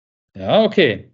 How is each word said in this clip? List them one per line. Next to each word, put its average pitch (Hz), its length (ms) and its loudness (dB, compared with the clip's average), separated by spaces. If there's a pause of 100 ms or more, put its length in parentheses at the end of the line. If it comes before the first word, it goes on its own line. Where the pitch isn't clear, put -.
(360)
Ja, 110 260 0
okay. 165 520 0